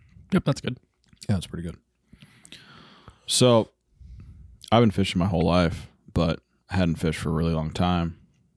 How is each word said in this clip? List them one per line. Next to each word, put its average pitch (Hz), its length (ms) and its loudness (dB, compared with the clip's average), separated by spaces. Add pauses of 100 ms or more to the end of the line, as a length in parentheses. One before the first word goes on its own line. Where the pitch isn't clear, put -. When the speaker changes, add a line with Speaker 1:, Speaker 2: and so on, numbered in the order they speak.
(320)
Speaker 1:
Yep, 185 140 0
that's - 160 -2
good. - 160 -8 (500)
Speaker 2:
Yeah, 101 100 0
it's 80 100 -8
pretty 85 200 -10
good. 80 100 -12 (1500)
So, 120 440 4 (1000)
I've 117 100 6
been 113 100 4
fishing 95 280 -2
my 85 80 2
whole 85 180 0
life, 85 420 2 (260)
but 82 260 0 (300)
I - 80 -6
hadn't 85 180 0
fished 80 240 -4
for 82 100 -6
a 80 40 -2
really 82 200 0
long 78 180 -4
time. 87 460 -2 (400)